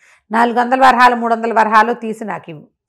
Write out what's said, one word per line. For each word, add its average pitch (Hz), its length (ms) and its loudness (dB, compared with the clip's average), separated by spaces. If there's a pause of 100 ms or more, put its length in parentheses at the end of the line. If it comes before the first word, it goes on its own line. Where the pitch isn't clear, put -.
(300)
నాలుగు 233 280 -2
వందల 247 220 -2
వరహాలు, 247 340 4
మూడు 233 200 -2
వందల 226 180 -4
వరహాలు 220 400 2
తీసి 226 320 -10
నాకు 175 260 -12
ఇవ్వు, 151 160 -20 (220)